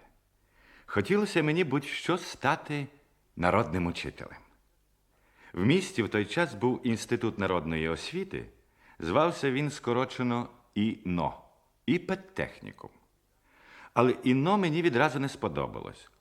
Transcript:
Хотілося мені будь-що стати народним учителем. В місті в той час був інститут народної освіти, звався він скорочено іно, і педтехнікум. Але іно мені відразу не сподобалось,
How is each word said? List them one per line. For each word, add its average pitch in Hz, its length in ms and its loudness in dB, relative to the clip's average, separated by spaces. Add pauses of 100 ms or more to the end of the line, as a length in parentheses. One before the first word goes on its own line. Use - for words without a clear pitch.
(880)
Хотілося 180 560 2
мені 156 220 2
будь-що 147 540 -2
стати 147 680 -4 (500)
народним 87 500 2
учителем. - 520 -8 (1120)
В 90 120 0
місті 165 380 2
в 95 60 0
той 107 160 2
час 151 300 0
був 117 320 0
інститут 113 520 -2
народної 82 500 0
освіти, 82 580 -6 (520)
звався 139 520 2
він 139 200 -2
скорочено 120 800 -2 (260)
іно, 90 680 -2 (440)
і 165 120 2
педтехнікум. - 920 -8 (1040)
Але 123 280 6
іно 139 360 4
мені 170 240 2
відразу 139 360 4
не 135 100 -2
сподобалось, - 840 -6 (100)